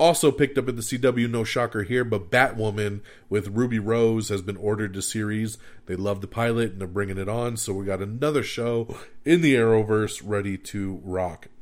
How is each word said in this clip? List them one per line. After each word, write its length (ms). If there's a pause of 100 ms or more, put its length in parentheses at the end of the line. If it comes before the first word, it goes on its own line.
Also 320
picked 260
up 100
at 80
the 60
C 160
W, 300
no 160
shocker 400
here, 200
but 260
Batwoman 720 (280)
with 200
Ruby 300
Rose 520
has 120
been 140
ordered 380
to 80
series. 560 (280)
They 100
love 240
the 60
pilot 460
and 80
they're 80
bringing 300
it 100
on, 280
so 160
we 140
got 160
another 400
show 540 (280)
in 180
the 120
Arrowverse 720
ready 340
to 460
rock. 440 (140)